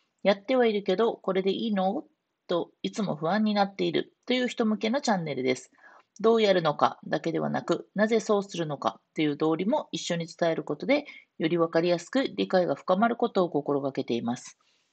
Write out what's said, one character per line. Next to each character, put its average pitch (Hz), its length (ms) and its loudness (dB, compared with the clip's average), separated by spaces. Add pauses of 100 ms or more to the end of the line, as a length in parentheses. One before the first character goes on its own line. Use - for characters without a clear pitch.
(220)
や 196 120 4
っ - 20 -16
て 262 180 -2
は 247 100 4
い 226 80 2
る 202 120 -2
け 185 100 2
ど、 220 220 0
こ - 160 -4
れ 185 100 0
で 190 80 0
い 220 200 -2
い 208 40 -2
の？ 196 300 -2 (420)
と - 240 -2 (140)
い 190 80 -6
つ 220 100 -4
も 156 140 -4
不 156 120 -4
安 208 140 2
に 214 100 2
な 202 120 2
っ 196 100 -8
て - 80 -2
い 175 80 0
る - 220 -2 (140)
と 247 60 0
い 254 120 2
う - 20 0
人 233 180 -2
向 214 140 0
け 220 120 -2
の 277 100 0
チ 254 100 0
ャ 202 60 4
ン 170 80 -2
ネ 147 100 -4
ル 127 80 -4
で 127 140 2
す。 - 160 -18 (480)
ど 226 160 6
う 226 40 4
や 202 120 6
る 180 100 4
の 151 140 2
か - 280 2
だ 160 140 -2
け 165 140 -4
で 156 80 0
は 147 100 -2
な 139 120 -2
く、 160 340 -4
な 208 100 2
ぜ 220 140 2
そ 214 180 2
う 202 60 -2
す - 120 -14
る 170 100 -2
の 143 120 -6
か - 220 -4 (160)
と 165 60 0
い 151 40 2
う 147 100 0
道 160 200 0
理 185 100 -2
も 277 240 -2
一 165 80 -8
緒 - 160 -4
に 170 140 -6
伝 165 240 -2
え - 20 0
る 160 80 -6
こ 151 140 -6
と 180 100 -10
で、 285 200 0 (320)
よ 160 100 0
り 170 100 0
わ 165 100 2
か 165 120 2
り 175 80 2
や 175 100 2
す - 120 -12
く 269 120 0
理 190 240 -4
解 185 220 2
が 139 80 -2
深 - 180 0
ま 214 140 2
る 240 80 -4
こ 240 120 0
と 202 140 0
を 175 80 0
心 143 300 -2
が 139 120 -4
け 135 120 -4
て 120 100 -2
い 117 80 -2
ま 120 140 -4
す。 - 200 -18 (360)